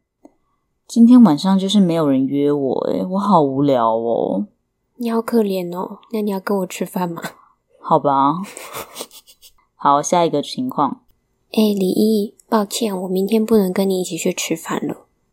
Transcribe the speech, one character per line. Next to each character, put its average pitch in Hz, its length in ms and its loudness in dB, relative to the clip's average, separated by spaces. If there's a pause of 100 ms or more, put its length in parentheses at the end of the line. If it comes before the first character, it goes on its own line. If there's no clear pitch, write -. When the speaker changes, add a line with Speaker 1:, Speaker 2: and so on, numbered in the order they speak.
(880)
Speaker 1:
今 233 180 4
天 247 180 10
晚 156 140 6
上 190 220 2
就 190 100 -2
是 202 120 2
没 175 120 4
有 165 160 0
人 135 160 2
约 143 280 0
我 139 220 0 (180)
欸， 185 120 -4
我 185 140 -4
好 190 240 4
无 135 200 0
聊 117 340 2
哦。 117 500 -2 (500)
Speaker 2:
你 233 140 -4
好 226 100 0
可 226 220 0
怜 185 340 -4
哦， 196 220 -8 (140)
那 214 100 -4
你 208 80 -2
要 196 80 -2
跟 202 200 -2
我 185 80 -4
吃 - 200 -8
饭 180 240 -6
吗？ 165 100 -10 (600)
Speaker 1:
好 160 180 2
吧。 139 440 0
<laughs> - 1400 -18
好， 143 220 2
下 175 220 0
一 156 60 0
个 147 120 -2
情 127 260 -8
况。 135 340 -4 (500)
Speaker 2:
哎， 220 100 0 (160)
李 185 100 0
毅， 214 460 0 (140)
抱 214 160 0
歉， 202 380 -6
我 190 40 -8
明 185 180 -2
天 220 220 0
不 226 100 2
能 190 160 2
跟 196 160 0
你 185 120 0
一 - 20 -2
起 175 140 -8
去 180 160 -2
吃 - 240 -6
饭 - 280 -8
了。 - 220 -10 (260)